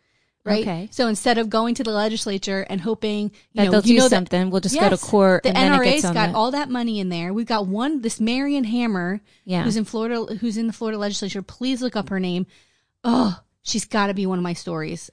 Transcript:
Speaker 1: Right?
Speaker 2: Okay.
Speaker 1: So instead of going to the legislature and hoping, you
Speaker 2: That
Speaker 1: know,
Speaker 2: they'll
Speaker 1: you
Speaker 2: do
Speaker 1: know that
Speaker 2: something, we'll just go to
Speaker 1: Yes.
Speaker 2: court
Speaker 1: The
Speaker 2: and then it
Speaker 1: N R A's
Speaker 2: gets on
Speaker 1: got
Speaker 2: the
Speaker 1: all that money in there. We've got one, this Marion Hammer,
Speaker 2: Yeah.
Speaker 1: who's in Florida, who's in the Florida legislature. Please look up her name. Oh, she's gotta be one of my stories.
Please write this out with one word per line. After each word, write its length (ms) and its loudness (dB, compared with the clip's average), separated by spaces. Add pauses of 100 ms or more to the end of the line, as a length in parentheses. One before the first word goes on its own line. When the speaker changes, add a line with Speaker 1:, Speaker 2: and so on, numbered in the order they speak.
(440)
Speaker 1:
Right? 180 0
Speaker 2:
Okay. 300 -6
Speaker 1:
So 160 0
instead 300 0
of 120 -2
going 240 0
to 80 -6
the 80 -4
legislature 800 -2
and 100 -4
hoping, 440 -2
you 60 -4 (260)
Speaker 2:
That 80 4
Speaker 1:
know, 80 4
Speaker 2:
they'll 100 6
Speaker 1:
you 120 6
Speaker 2:
do 40 8
Speaker 1:
know 100 8
that 60 4
Speaker 2:
something, 360 2
we'll 100 0
just 160 -2
go 60 2
to 80 6
Speaker 1:
Yes. 120 0
Speaker 2:
court 400 4
Speaker 1:
The 60 2
Speaker 2:
and 80 2
then 80 4
it 100 6
Speaker 1:
N 60 6
R 40 2
A's 100 4
Speaker 2:
gets 100 0
on 100 2
Speaker 1:
got 160 2
Speaker 2:
the 80 -2
Speaker 1:
all 140 2
that 180 -4
money 300 -2
in 80 -2
there. 260 -4
We've 120 -4
got 200 -2
one, 340 -2
this 200 -4
Marion 420 0
Hammer, 580 -2 (240)
Speaker 2:
Yeah. 200 -2
Speaker 1:
who's 120 0
in 80 0
Florida, 520 -4
who's 200 -4
in 120 -2
the 40 -6
Florida 260 -6
legislature. 440 -4
Please 400 -6
look 140 -4
up 140 -6
her 100 -2
name. 260 -2 (560)
Oh, 380 0 (220)
she's 240 -4
gotta 280 0
be 120 -2
one 120 -2
of 60 -2
my 80 -4
stories. 600 -8